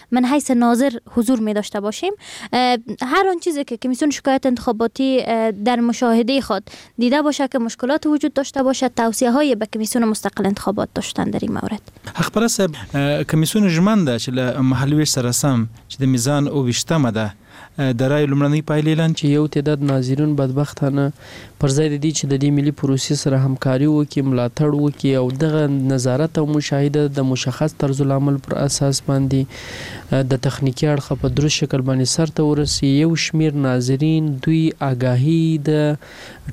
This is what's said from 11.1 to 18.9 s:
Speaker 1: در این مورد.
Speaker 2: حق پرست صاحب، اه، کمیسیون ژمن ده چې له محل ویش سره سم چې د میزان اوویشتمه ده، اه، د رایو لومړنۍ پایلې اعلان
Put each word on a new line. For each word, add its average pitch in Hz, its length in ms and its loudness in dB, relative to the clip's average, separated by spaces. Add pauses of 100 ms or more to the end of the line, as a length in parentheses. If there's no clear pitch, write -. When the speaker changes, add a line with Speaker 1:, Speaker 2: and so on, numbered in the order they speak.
Speaker 1:
در 208 180 -2
این 202 100 -4
مورد. 208 280 -6 (340)
Speaker 2:
حق - 160 -2
پرست 226 260 0
صاحب، 190 140 0 (240)
اه، 147 300 0
کمیسیون 160 440 2
ژمن 185 360 4
ده 120 140 0
چې - 100 -6
له 127 320 -2
محل 131 320 2
ویش 151 160 2
سره 123 220 0
سم 123 380 0 (220)
چې - 100 -16
د 131 40 0
میزان 131 440 2
اوویشتمه 131 640 0
ده، 107 240 -4 (440)
اه، 131 140 0
د 120 100 0
رایو 147 240 2
لومړنۍ 143 440 2
پایلې 151 180 0
اعلان 160 260 2